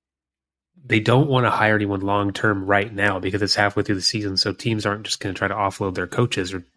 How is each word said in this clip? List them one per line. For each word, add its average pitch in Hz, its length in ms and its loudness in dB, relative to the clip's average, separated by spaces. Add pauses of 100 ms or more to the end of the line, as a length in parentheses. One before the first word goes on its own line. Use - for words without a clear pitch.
(840)
they 120 140 2
don't 127 300 4
wanna 123 220 4
hire 107 240 4
anyone 101 260 0
long-term 101 640 0
right 101 280 0
now 98 280 0
because 95 200 -2
it's 98 140 0
halfway 104 280 2
through 104 120 -2
the 90 60 -4
season, 101 340 -2
so 98 160 0
teams 110 340 -4
aren't 104 200 -2
just - 160 -6
gonna 95 120 -6
try 98 140 -2
to 95 80 -4
offload 98 400 -2
their 90 120 -4
coaches 98 460 -2
or 92 120 -10 (120)